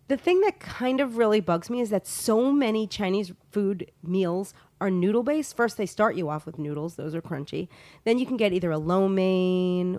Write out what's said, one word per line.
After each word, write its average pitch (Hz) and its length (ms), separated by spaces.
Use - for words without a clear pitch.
the 269 80
thing 359 260
that 415 180
kind 254 400
of 247 160
really 214 240
bugs 170 300
me 240 100
is 226 100
that 196 160
so 233 460
many 220 340
Chinese 190 460
food 196 380
meals 180 500
are 196 100
noodle 190 320
based. 294 340
First, 233 200
they 208 100
start 214 300
you 175 120
off 151 180
with 156 120
noodles. 147 380
Those 151 180
are 165 80
crunchy. 156 460
Then 233 140
you 254 80
can 254 100
get 208 160
either 175 180
a 156 80
lo 185 300
mein 185 920